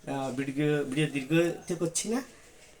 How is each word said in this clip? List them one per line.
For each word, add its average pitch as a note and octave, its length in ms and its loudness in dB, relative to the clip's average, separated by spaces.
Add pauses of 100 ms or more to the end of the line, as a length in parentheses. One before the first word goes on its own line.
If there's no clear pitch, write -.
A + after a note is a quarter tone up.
আহ, C3+ 240 -4
ভিডিও, C#3+ 520 0
ভিডিও C#3+ 240 2
দীর্ঘায়িত E3 720 0
করছি F3+ 300 -2
না, B3+ 120 0 (580)